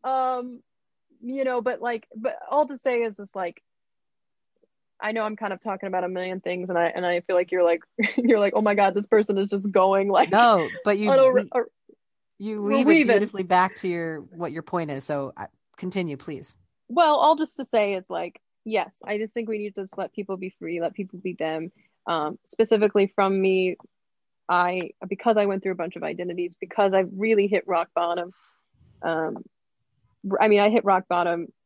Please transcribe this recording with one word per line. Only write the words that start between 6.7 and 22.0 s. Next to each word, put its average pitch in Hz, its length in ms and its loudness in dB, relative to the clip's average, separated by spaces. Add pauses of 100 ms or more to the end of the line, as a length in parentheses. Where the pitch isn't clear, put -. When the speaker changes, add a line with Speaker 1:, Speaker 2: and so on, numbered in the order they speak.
Speaker 1:
I, 170 100 2
and 180 180 -4
I 175 160 0
feel 185 140 -2
like 180 160 2
you're, 180 120 2
like, 170 200 2 (160)
<laughs> - 180 -2
you're 240 220 4
like, 202 160 2
"Oh 214 60 2
my 208 140 2
God, 196 180 4
this 202 140 -2
person 208 300 4
is 196 120 0
just 202 220 -4
going, 196 380 4
like, 180 220 4
Speaker 2:
No, 208 360 6 (160)
but 208 140 2
you, 208 140 0
Speaker 1:
on 269 80 6
a, - 120 8
Speaker 2:
we-, - 220 2
Speaker 1:
a, - 60 2 (760)
Speaker 2:
you 214 240 -6
Speaker 1:
we're 202 80 -2
Speaker 2:
weave 233 180 4
it - 20 6
Speaker 1:
weaving." 311 180 6
Speaker 2:
beautifully 208 360 0
back 185 320 2
to - 120 -8
your, 165 340 -4
what 170 300 -10
your 156 120 -10
point 160 280 -4
is. 135 120 -8
So, 139 340 -6
uh, 101 100 -12 (300)
continue, 180 400 -6
please. - 400 -14 (300)
Speaker 1:
Well, 302 280 4
all 311 200 4
just 302 220 -6
to 269 80 -8
say 208 280 0
is, 185 160 -8
like, 175 320 -8 (240)
yes, 214 400 -4
I 208 140 -4
just 214 140 -8
think 226 140 -6
we 220 120 -6
need 208 160 -8
to 202 60 -8
just 190 160 -12
let 190 160 -8
people 196 240 -8
be 190 200 -8
free, 170 240 -8
let 170 140 -4
people 185 240 -10
be 180 140 -8
them. 160 380 -6 (360)